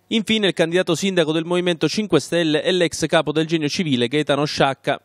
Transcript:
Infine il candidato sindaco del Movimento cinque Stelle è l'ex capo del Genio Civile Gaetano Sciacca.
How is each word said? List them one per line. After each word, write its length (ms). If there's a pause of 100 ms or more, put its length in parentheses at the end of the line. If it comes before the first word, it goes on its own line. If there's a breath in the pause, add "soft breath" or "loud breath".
Infine 400
il 60
candidato 420
sindaco 360
del 140
Movimento 420
cinque 320
Stelle 440
è 80
l'ex 340
capo 260
del 140
Genio 220
Civile 400
Gaetano 380
Sciacca. 600